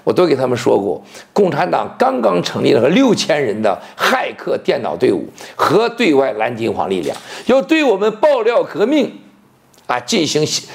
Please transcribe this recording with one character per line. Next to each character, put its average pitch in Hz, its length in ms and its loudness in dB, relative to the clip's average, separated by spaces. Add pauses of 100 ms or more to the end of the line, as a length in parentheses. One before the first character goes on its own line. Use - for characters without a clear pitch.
我 120 80 0
都 175 140 4
给 143 100 2
他 131 120 0
们 123 100 -2
说 113 240 2
过， 95 180 -4 (320)
共 185 200 2
产 165 180 -2
党 117 180 0 (120)
刚 254 200 0
刚 190 220 0
成 - 220 -6
立 139 100 4
了 120 80 4
个 127 80 4
六 233 240 4
千 151 260 0
人 110 220 -2
的 98 180 0 (160)
骇 - 400 -2
客 - 220 -4
电 147 240 -2
脑 87 160 -6
队 117 160 2
伍 - 100 -4 (320)
和 208 320 2
对 226 280 0
外 135 180 2
蓝 113 240 -4
金 107 160 -2
黄 - 160 -4
力 92 120 0
量， - 140 -6 (300)
要 262 160 4
对 311 220 0
我 240 120 4
们 208 200 0
爆 277 260 2
料 214 220 2
革 175 240 -2
命 277 320 0 (680)
啊 120 140 -2
进 - 260 -2
行 151 180 -2 (320)